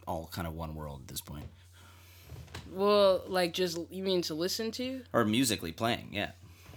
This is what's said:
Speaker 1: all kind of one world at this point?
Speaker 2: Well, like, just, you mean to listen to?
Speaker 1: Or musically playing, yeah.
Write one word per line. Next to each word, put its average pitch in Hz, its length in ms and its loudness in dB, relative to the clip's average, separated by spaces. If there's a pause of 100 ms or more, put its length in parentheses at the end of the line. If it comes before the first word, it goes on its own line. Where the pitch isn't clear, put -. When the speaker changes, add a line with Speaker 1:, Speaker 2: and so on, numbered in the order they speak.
Speaker 1:
all 82 280 -6
kind 85 140 -4
of 80 60 -6
one 80 220 -8
world 73 280 -10
at - 40 -16
this 67 140 -10
point? 73 260 -12 (1200)
Speaker 2:
Well, 196 560 6
like, 180 260 2
just, 175 240 0 (140)
you 190 120 -6
mean 185 200 4
to 165 100 -4
listen 190 380 -2
to? 254 320 -6 (100)
Speaker 1:
Or 117 100 6
musically 107 480 2
playing, 113 420 -2
yeah. 101 180 -2 (460)